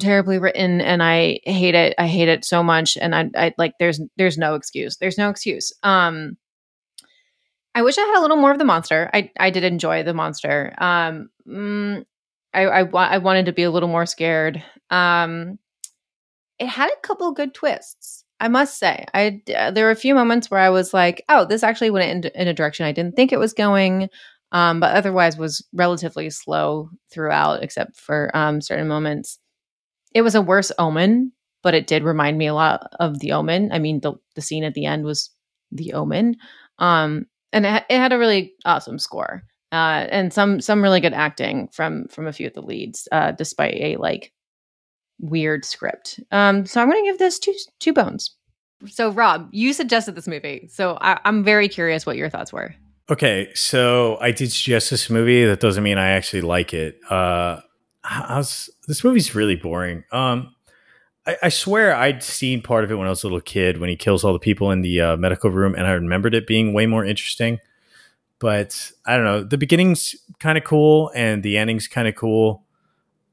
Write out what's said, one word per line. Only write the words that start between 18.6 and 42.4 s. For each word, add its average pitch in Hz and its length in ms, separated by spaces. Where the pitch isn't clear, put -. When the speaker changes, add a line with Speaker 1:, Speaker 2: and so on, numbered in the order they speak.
Speaker 1:
say. - 360
I 208 320
d-, - 100
uh, 110 160
there 220 140
were 220 60
a 220 40
few 262 180
moments 233 380
where 196 80
I 190 100
was 185 240
like, 180 360
"Oh, 247 160
this 214 180
actually 226 260
went 180 360
in, 151 140
in 180 80
a 170 60
direction 156 320
I 151 60
didn't 170 240
think 262 160
it - 80
was 220 140
going," 190 560
um, 170 280
but 139 140
otherwise 185 440
was 156 360
relatively 170 560
slow 151 600
throughout, 151 540
except - 320
for, 151 400
um, 151 260
certain 156 260
moments. 151 520
It 226 80
was 226 140
a 214 60
worse 190 360
Omen, 190 540
but 180 100
it 160 140
did 156 160
remind 151 340
me 156 100
a 151 60
lot 156 360
of 151 200
The 147 120
Omen. 165 400
I 165 80
mean, 156 220
the, 147 120
the 151 60
scene 156 220
at 151 120
the 147 100
end 151 180
was 151 260
The - 220
Omen. 151 420
Um, 160 480
and 208 120
it, - 240
it 254 80
had 254 160
a 233 60
really 208 340
awesome 160 340
score, - 440
uh, 160 400
and 190 200
some, 202 300
some 208 220
really 185 180
good 160 120
acting 135 560
from, 160 380
from 156 200
a 151 60
few - 120